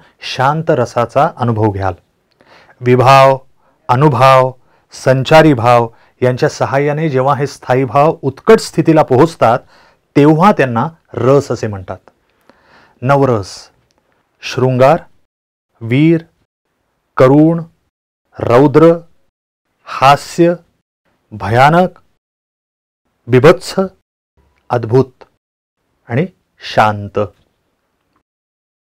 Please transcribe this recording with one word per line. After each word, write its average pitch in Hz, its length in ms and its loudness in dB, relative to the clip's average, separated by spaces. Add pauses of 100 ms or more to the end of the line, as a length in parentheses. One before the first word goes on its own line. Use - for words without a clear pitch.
(200)
शांत 151 480 -4
रसाचा 135 680 -2
अनुभव 110 340 -2
घ्याल. 98 240 -6 (840)
विभाव, 131 580 4 (500)
अनुभाव, 131 640 2 (400)
संचारी 147 600 2
भाव 120 340 0 (340)
यांच्या 127 260 -2
सहाय्याने 143 600 -4
जेव्हा 135 280 -2
हे 143 100 -6
स्थायी 131 380 -4
भाव 143 380 0
उत्कट 135 360 0
स्थितीला 160 440 0
पोहोचतात, 131 560 0 (580)
तेव्हा 151 360 4
त्यांना 127 360 -4 (260)
रस 131 360 0
असे 123 160 -8
म्हणतात. 98 320 -12 (1040)
नवरस, 127 680 -2 (720)
शृंगार, 131 540 0 (840)
वीर, 151 420 -2 (920)
करुण, 151 460 2 (760)
रौद्र, 147 540 2 (920)
हास्य, 170 720 0 (800)
भयानक, 131 560 0 (1400)
बिभत्स, 127 480 2 (960)
अद्भुत 123 540 -2 (840)
आणि 139 180 -4 (480)
शांत. 104 440 -4 (1600)